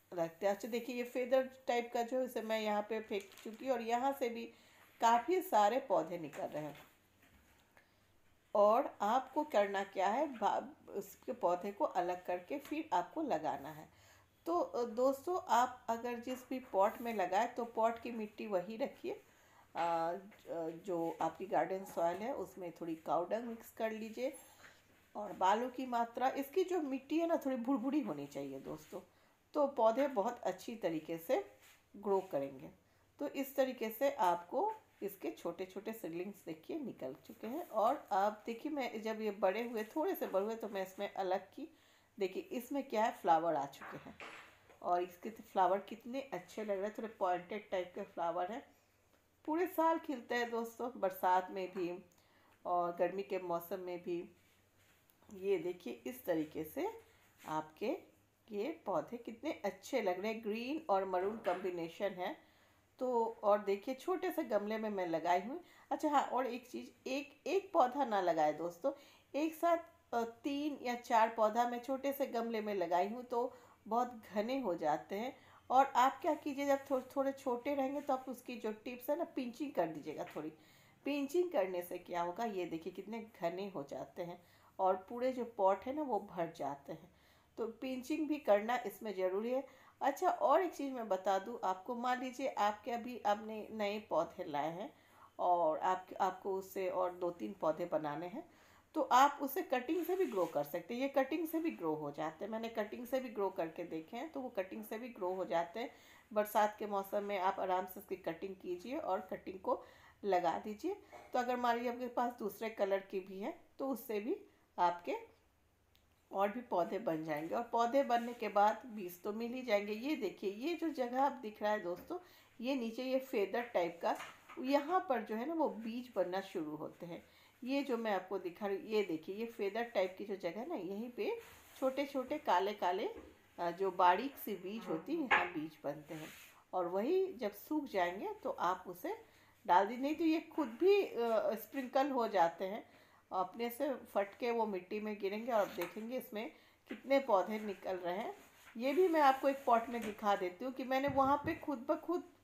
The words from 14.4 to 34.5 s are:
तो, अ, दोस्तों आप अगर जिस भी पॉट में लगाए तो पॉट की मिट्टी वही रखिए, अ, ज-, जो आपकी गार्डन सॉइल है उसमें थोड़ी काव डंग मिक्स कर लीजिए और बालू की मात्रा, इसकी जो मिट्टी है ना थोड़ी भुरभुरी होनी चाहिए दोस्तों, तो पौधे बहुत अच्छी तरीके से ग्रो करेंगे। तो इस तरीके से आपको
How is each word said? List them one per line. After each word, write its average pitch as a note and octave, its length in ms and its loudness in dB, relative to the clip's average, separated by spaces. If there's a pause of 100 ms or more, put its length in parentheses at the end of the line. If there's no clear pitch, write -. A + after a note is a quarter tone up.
तो, E4+ 140 2
अ, A#3+ 260 0
दोस्तों C4+ 540 0 (100)
आप B3 400 2
अगर A#3 300 -4
जिस B3+ 300 -8
भी C4 100 -4
पॉट G#3+ 420 2
में A#3 120 -4
लगाए G3 340 2
तो A#3+ 180 -4
पॉट A3+ 340 0
की A#3+ 120 -8
मिट्टी A3 360 -8
वही G3+ 300 -2
रखिए, - 360 -4
अ, - 80 -12 (540)
ज-, E3 1120 -2
जो E3 360 0
आपकी E3 240 -2
गार्डन F#3+ 400 0
सॉइल F3 320 0
है A3+ 160 -2
उसमें F#3 380 -8
थोड़ी E3 240 -6
काव E3 340 0
डंग A3 140 0
मिक्स A#3 280 -10
कर A3 200 -2
लीजिए A3+ 420 -6 (840)
और G#3 180 -6
बालू A#3 360 4
की C4 160 -6
मात्रा, A#3+ 440 0
इसकी C#4 340 0
जो F4+ 180 2
मिट्टी C#4 380 0
है E4+ 80 2
ना E4 100 4
थोड़ी C4+ 180 0
भुरभुरी B3+ 460 2
होनी D3 260 -4
चाहिए C#3 320 -8
दोस्तों, D3+ 420 -10 (520)
तो D4 140 4
पौधे B3+ 400 6
बहुत A#3+ 320 0
अच्छी F#3+ 360 -4
तरीके E3 420 -2
से C4 280 2 (500)
ग्रो G3+ 260 2
करेंगे। C#3 480 -4 (500)
तो D4 80 -4
इस C4+ 280 -4
तरीके B3+ 340 0
से C4+ 220 2
आपको A3+ 640 0 (280)